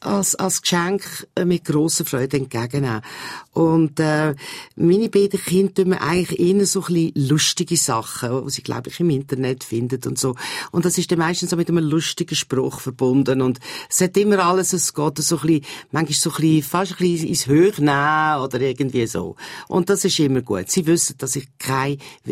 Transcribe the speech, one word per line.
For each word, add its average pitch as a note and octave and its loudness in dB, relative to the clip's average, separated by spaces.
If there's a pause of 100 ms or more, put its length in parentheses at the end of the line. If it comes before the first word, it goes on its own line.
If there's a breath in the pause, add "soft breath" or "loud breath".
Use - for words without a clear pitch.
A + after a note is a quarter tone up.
als, G3+ 0
als F#3+ -2
Geschenk, F3+ -2
äh, F#3 0
mit F3 2
grosser D#3 0
Freude C3+ -2
entgegennehmen. B2 -4 (500 loud breath)
Und, D#3+ 2
äh, D#3 2 (400 loud breath)
meine G3 4
beiden G3+ 2
Kinder F#3+ 2
tun F#3 2
mir F3+ 0
eigentlich E3+ -2
eher F#3+ 4
so F#3+ -2
ein D#3+ -6
bisschen E3 0
lustige D#3 0
Sachen, B2 -2
die C#3 -10
sie, - -8
glaub A#2+ -6
ich, - -12
im E3+ 2
Internet C3 -2
finden B2 -4
und B2+ -4
so. C3 -2 (380 loud breath)
Und F3 0
das F3+ 0
ist F3+ -2
dann E3+ 2
meistens E3+ -2
so F3+ -2
mit E3+ 0
einem E3+ 2
lustigen D#3 -2
Spruch C3 -2
verbunden. C3 2
Und B2+ 0 (280 loud breath)
es - -2
hat F#3 2
immer G3+ 4
alles, F3+ 2
es F3 -2
geht D3+ -2
so D#3+ 0
ein C3+ -6
bisschen, D#3 2 (260 loud breath)
manchmal D3+ 0
so - 0
ein - -6
bisschen, D#3 4
fast F3+ -2
ein - -12
bisschen F3 0
ins - -2
Höchnehmen D3+ 4
oder C3 -4
irgendwie B2+ 0
so. F2+ -6 (320 loud breath)
Und F3 0
das G3 0
ist - 0
immer C3+ 2
gut. F#2+ -4
Sie F3+ 0
wissen, E3+ 0
dass C3+ -6
ich C3+ -8 (140)
keine C3+ -2 (340 loud breath)